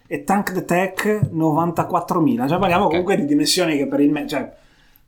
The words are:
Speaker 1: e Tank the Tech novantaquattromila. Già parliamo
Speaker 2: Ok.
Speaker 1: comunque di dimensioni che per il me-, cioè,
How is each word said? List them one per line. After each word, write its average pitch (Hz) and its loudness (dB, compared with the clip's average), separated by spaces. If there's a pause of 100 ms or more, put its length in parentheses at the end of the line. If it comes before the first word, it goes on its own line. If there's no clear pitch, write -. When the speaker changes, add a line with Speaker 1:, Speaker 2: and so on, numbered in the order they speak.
Speaker 1:
e 156 -8
Tank 196 0
the 180 -4
Tech 196 0
novantaquattromila. 160 0
Già 165 0
parliamo 185 2
Speaker 2:
Ok. 165 2
Speaker 1:
comunque 180 0
di 160 0
dimensioni 151 0
che 139 -2
per 139 0
il 147 4
me-, 147 -4
cioè, 131 -6 (560)